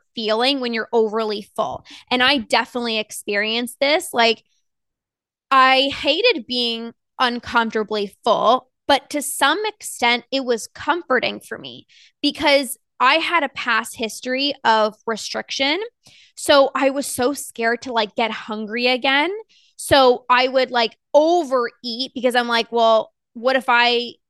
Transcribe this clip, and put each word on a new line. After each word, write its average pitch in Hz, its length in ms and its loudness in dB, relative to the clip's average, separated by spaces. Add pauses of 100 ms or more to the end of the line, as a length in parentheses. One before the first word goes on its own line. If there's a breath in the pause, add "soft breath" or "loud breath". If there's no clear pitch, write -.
(140)
feeling 233 460 0
when 240 120 -4
you're 220 200 -6
overly 220 500 -2
full. 151 420 -8 (260 loud breath)
And 247 120 0
I 277 160 2
definitely 233 600 -2
experienced 214 840 -6
this. 294 320 0
Like, 233 320 2 (1080)
I 262 440 4
hated 330 520 0
being 233 480 -6 (240)
uncomfortably 220 1080 -2
full, 220 460 2 (160)
but 269 240 0
to 294 120 -4
some 311 440 0
extent, 240 640 -4
it 269 140 -2
was 233 220 -2
comforting 247 720 -4
for - 180 -14
me 123 280 -20 (360 soft breath)
because 285 560 0 (220)
I 262 160 4
had 330 280 0
a 269 60 -2
past 233 460 -4
history 254 580 -4 (100)
of 214 300 2 (120)
restriction. 269 760 -4 (540 soft breath)
So 277 380 4
I 269 160 2
was 277 160 -4
so 254 260 -2
scared 233 500 -4
to, 262 100 -10
like, 220 220 -2
get 226 160 -2
hungry 220 560 -6
again. 269 480 0 (420 soft breath)
So 254 520 4
I 247 200 4
would, 262 220 0
like, 233 260 -2 (160)
overeat 262 1000 0
because 240 200 0
I'm 240 140 0
like, 233 220 -2
"Well, 226 420 2 (240)
what 247 200 0
if 262 100 -2
I, 240 480 2 (160)